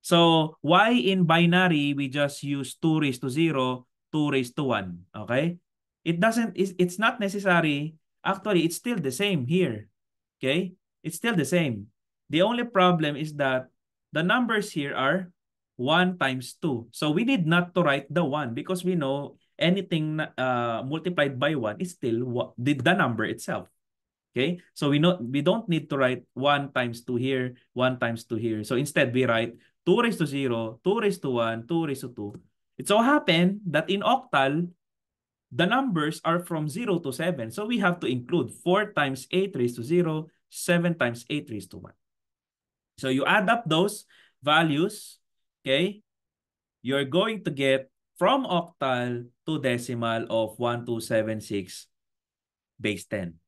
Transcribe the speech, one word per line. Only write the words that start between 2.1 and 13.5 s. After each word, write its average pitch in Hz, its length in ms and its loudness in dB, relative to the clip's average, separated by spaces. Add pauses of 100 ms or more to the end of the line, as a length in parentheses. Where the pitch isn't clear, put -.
use 143 320 -4
two 160 240 2
raised 139 240 0
to 135 80 -2
zero, 131 560 0 (240)
two 151 200 0
raised 131 260 -2
to 151 80 -2
one? 95 500 -2
Okay? 131 440 -2 (460)
It 165 140 0
doesn't, 220 400 0
it's, 190 180 0
it's 180 220 0
not 226 220 0
necessary. 170 760 0 (300)
Actually, 190 400 2
it's 165 100 0
still 240 240 -4
the 135 140 -2
same 175 340 0
here. 131 400 0 (560)
Okay? 175 320 0 (300)
It's 160 120 -8
still 233 200 -2
the 147 100 2
same. 123 400 0 (420)
The 156 140 2
only 240 220 2
problem 180 500 4
is 151 200 -8
that 131 340 -2 (420)